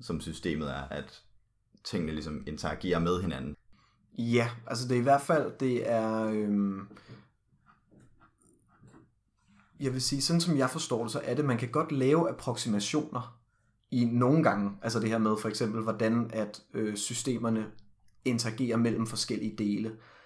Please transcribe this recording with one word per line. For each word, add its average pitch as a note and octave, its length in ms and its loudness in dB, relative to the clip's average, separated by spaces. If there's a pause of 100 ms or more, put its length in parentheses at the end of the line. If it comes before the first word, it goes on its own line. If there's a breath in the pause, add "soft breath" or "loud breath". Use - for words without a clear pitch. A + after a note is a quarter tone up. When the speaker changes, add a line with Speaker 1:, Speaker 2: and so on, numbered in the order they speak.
Speaker 1:
som D#2+ 200 -6
systemet D#2 480 -4
er, C2+ 120 -6
at C#2+ 420 -10 (640)
tingene E2 240 -2
ligesom D2+ 360 -6
interagerer D#2+ 520 -2
med F2+ 220 2
hinanden. D2 340 -4 (640 soft breath)
Speaker 2:
Ja, A#2+ 320 2 (180)
altså B2 200 -6
det B2+ 80 2
er B2 40 4
i A#2+ 40 0
hvert C#3+ 180 6
fald, D3+ 380 0
det B2+ 320 0
er, A2 320 2
øhm, G#2 640 0 (3000 loud breath)
jeg C3+ 140 -2
vil B2+ 80 -2
sige, C#3 200 -2
sådan E3+ 200 4
som E3+ 160 2
jeg B2+ 120 4
forstår A#2+ 340 -2
det, A2 80 -4
så A#2+ 120 -4
er B2 120 0
det, D3 100 0
man B2 120 2
kan A#2+ 120 -2
godt D#3 220 0
lave D3 380 4
approximationer A#2+ 1080 -2 (520)
i B2 140 4
nogle B2 380 4
gange, G2+ 280 2 (100)
altså A#2 180 0
det A2 100 0
her A2+ 80 0
med G#2+ 240 2
for A2+ 80 -2
eksempel, A2 320 -2
hvordan A2+ 520 0
at, G#2+ 280 -4 (120)
øh, G#2+ 220 -2
systemerne A2+ 760 -2 (540)
interagerer A#2 520 0
mellem A2+ 300 2
forskellige G#2+ 500 -4
dele. G#2+ 400 -2 (280 loud breath)